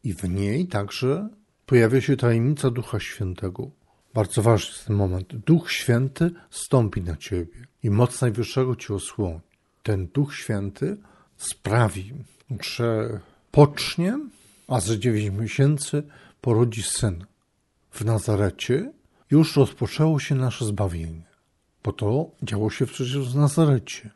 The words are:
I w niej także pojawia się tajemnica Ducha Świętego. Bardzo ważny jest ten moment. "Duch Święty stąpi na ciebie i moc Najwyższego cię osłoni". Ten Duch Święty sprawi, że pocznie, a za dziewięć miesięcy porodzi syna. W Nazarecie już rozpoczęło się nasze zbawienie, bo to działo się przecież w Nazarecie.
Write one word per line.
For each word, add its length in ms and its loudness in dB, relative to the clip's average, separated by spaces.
I 100 -4
w 160 -4
niej 380 0
także 600 -4
pojawia 360 6
się 160 2
tajemnica 540 2
Ducha 280 -4
Świętego. 720 -6
Bardzo 280 2
ważny 300 4
jest 140 -16
ten 100 0
moment. 400 -2
"Duch 360 2
Święty 600 0
stąpi 520 0
na 140 -6
ciebie 520 -8
i 60 0
moc 320 2
Najwyższego 540 0
cię 180 -8
osłoni". 460 -4
Ten 240 -2
Duch 280 -2
Święty 600 -4
sprawi, 760 -2
że 580 -2
pocznie, 680 2
a 120 0
za 180 -2
dziewięć 420 0
miesięcy 640 0
porodzi 420 2
syna. 420 -4
W 140 -8
Nazarecie 840 0
już 260 4
rozpoczęło 640 2
się 160 -2
nasze 300 -2
zbawienie, 600 -4
bo 100 -2
to 380 -2
działo 260 -2
się 160 -2
przecież 440 -6
w 60 -4
Nazarecie. 800 2